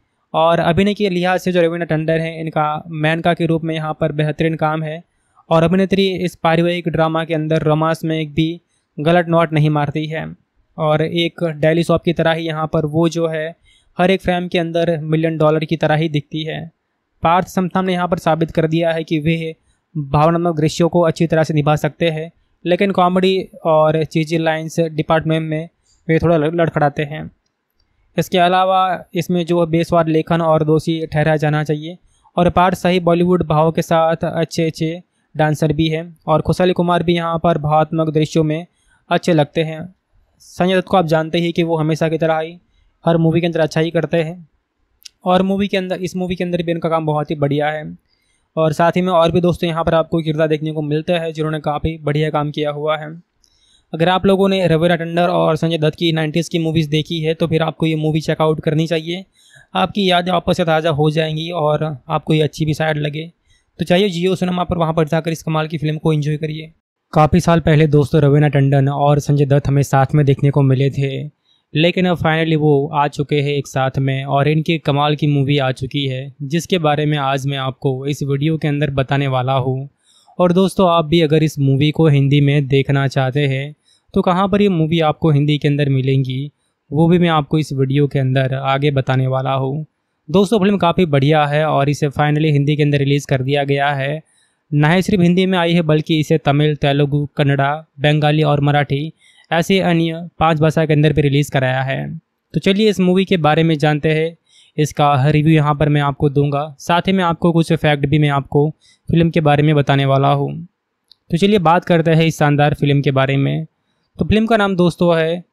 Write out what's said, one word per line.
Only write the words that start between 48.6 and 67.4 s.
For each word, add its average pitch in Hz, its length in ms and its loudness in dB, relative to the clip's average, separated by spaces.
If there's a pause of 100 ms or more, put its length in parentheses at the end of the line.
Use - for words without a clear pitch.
साथ 170 200 2
ही 180 100 0
में 185 100 -2
और 165 200 2
भी 175 80 2
दोस्तों 175 280 0
यहाँ 160 160 -4
पर 165 100 0
आपको 160 280 0
किरदार 156 260 0
देखने 156 240 -2
को 156 100 -4
मिलते 156 320 -2
हैं 165 180 -4
जिन्होंने 156 300 -4
काफ़ी 160 380 -4
बढ़िया 151 300 -2
काम 151 200 -2
किया 147 220 -4
हुआ 151 260 -2
है। 151 100 -14 (840)
अगर 165 160 0
आप 185 180 0
लोगों 196 220 4
ने 190 200 0
रवीना 165 280 2
टंडन 165 260 -2
और 165 340 2
संजय 165 220 -2
दत्त 156 200 0
की 170 140 0
नाइंटीज़ 160 380 -2
की 170 80 -2
मूवीज़ 160 320 0
देखी 156 300 -2
है 160 140 -2
तो 170 120 -2
फिर 160 160 0
आपको 160 240 -2
ये 160 100 0
मूवी 156 240 -2
चेकआउट 156 400 0
करनी 160 260 0
चाहिए, 170 380 -6 (500)
आपकी 185 360 0
यादें 180 220 2
वापस 175 240 0
से 180 80 -2
ताज़ा 160 280 2
हो 151 180 2
जाएंगी 156 420 -4
और 151 320 0
आपको 156 500 -4
ये 156 80 2
अच्छी 151 220 -4
भी 151 100 -2
शायद 156 240 -4
लगे। 151 320 -8 (480)
तो 175 60 -6
चाहिए 185 260 2
Jio 175 260 -2
सिनेमा 175 280 -6
पर, 175 140 -4
वहाँ 160 160 -2
पर 160 140 0
जाकर 165 220 -2
इस 160 120 -6
कमाल 156 260 -4
की 160 100 -8
फिल्म 151 200 -4
को 160 140 0
एंजॉय 151 240 -2
करिए। 156 360 -10 (400)
काफ़ी 156 280 4